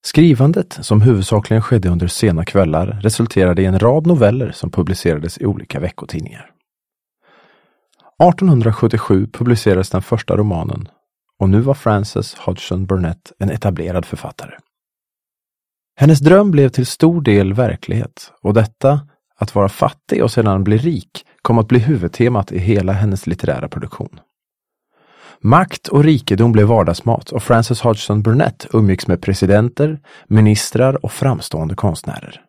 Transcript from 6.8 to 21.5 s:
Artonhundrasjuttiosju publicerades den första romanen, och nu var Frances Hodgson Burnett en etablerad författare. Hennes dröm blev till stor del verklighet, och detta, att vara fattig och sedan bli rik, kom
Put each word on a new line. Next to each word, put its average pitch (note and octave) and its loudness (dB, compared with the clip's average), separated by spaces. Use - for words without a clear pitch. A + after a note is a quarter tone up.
Artonhundrasjuttiosju A#2 2
publicerades G#2+ 0
den F#2+ -4
första - -4
romanen, E2 -4
och G2 2
nu G#2 4
var C3 0
Frances G#2 -4
Hodgson F2+ -6
Burnett F2+ -4
en - -4
etablerad F2 -6
författare. - -14
Hennes C#3+ 4
dröm F#3 4
blev C#3+ 4
till B2+ -2
stor E3 0
del G2+ 2
verklighet, - -6
och G2+ -2
detta, C3+ 0
att - -6
vara G2 2
fattig - -4
och A#2 0
sedan G2 0
bli G#2 2
rik, C#3 -6
kom A#2+ 0